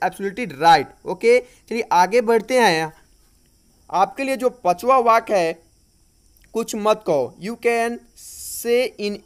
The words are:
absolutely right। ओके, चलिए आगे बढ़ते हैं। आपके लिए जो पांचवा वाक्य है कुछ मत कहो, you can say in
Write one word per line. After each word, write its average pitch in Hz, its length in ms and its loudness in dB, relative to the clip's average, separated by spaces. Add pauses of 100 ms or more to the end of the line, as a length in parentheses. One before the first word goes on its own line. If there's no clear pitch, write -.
absolutely 196 400 -6 (160)
right। 160 240 6 (200)
ओके, 226 340 2
चलिए - 520 -10
आगे 185 280 2
बढ़ते 226 400 0
हैं। 160 320 2 (1000)
आपके 196 340 -2
लिए 269 120 -4
जो 247 140 -2 (140)
पांचवा 220 360 2
वाक्य 226 380 2
है 170 200 -2 (960)
कुछ 226 220 -6
मत 214 300 0
कहो, 139 280 -2 (100)
you 226 120 -10 (100)
can 233 320 -2 (180)
say - 640 -6 (200)
in 202 260 -6